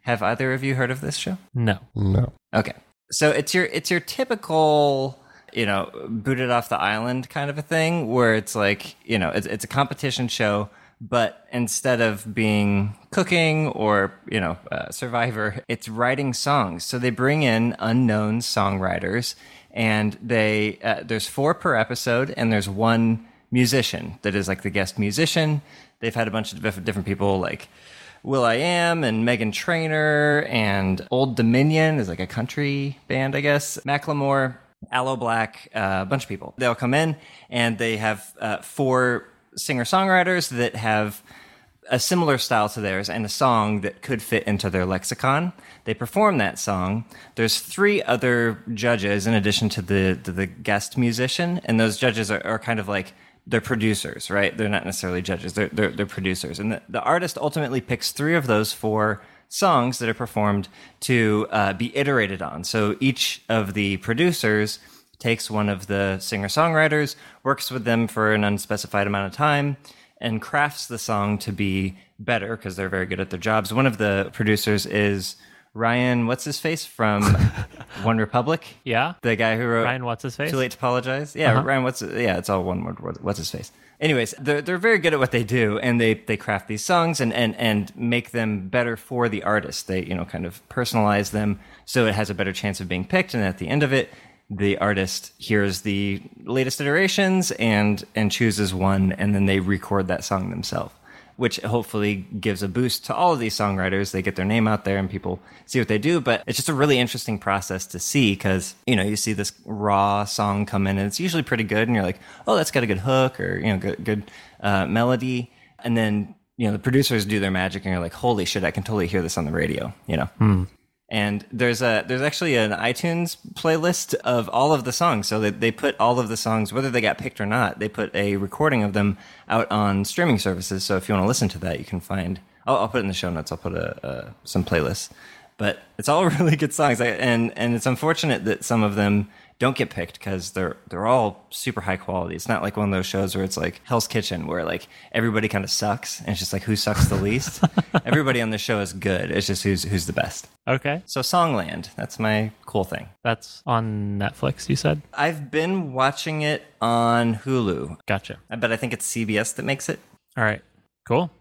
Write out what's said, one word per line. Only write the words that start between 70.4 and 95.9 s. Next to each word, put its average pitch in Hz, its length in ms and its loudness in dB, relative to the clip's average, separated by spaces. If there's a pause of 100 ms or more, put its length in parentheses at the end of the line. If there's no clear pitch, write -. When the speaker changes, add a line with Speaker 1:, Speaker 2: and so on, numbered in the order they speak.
Speaker 1:
crafts 147 460 -2
the 117 100 -8
song 104 400 0
to 101 140 -6
be 95 460 -2 (220)
better 107 360 -4
'cause 95 220 -10
they're 95 120 -4
very 92 160 -2
good 92 140 -6
at 95 100 -4
their 90 100 -8
jobs. 110 340 0
One 131 120 2
of 113 120 2
the 98 360 2
producers 104 520 2
is 101 500 0 (380)
Ryan, 120 540 2
what's 127 160 -2
his 147 160 -6
face 160 260 -4
from 104 380 0
Speaker 2:
<laughs> - 800 0
Speaker 1:
One 113 140 2
Republic? 120 460 0 (200)
Speaker 2:
Yeah. 127 380 0
Speaker 1:
The 117 140 2
guy 110 220 2
who 120 80 -2
wrote 117 200 2
Speaker 2:
Ryan, 123 200 -2
what's 117 180 -6
his 127 120 -8
face? 151 160 -4
Speaker 1:
Too 139 60 0
Late 127 140 0
to - 60 -14
Apologize? 131 580 -2
Yeah, 143 180 2
Speaker 2:
Uh-huh. 131 100 4
Speaker 1:
Ryan, 135 200 0
what's, 127 180 -4
yeah, 104 360 0
it's 92 120 -4
all 95 140 0
one 90 200 -2
word. 90 160 -8
What, 87 240 -10
what's 101 160 -2
his 80 100 -6
face? - 220 -10 (280)
Anyways, 139 400 0
they're, 147 220 0
they're 180 160 -4
very 214 220 2
good 160 140 2
at 143 60 2
what 127 120 2
they 117 120 0
do, 107 360 2
and 120 200 2
they, 113 160 6
they 107 220 -4
craft 101 300 -4
these 107 160 -6
songs 165 380 2
and, 117 120 2
and, 117 220 0
and 104 400 0
make 120 360 -2
them 107 360 -2
better 117 300 0
for 120 320 -2
the 104 140 -2
artist. 101 440 -2
They, 92 160 -2
you 90 100 -4
know, 87 120 -4
kind 87 200 -6
of 87 240 -10
personalize 104 640 2
them 104 280 0 (260)
so 120 200 2
it 104 100 2
has 107 140 -2
a 104 60 -4
better 95 180 -2
chance 101 280 -4
of 92 80 -6
being 92 160 -2
picked, - 280 -2
and 113 100 0
at 92 140 -2
the 87 120 -6
end 147 140 2
of 131 100 0
it, - 160 0 (400)
the 101 280 0
artist 95 600 -2
hears 101 440 0
the 98 400 -2 (220)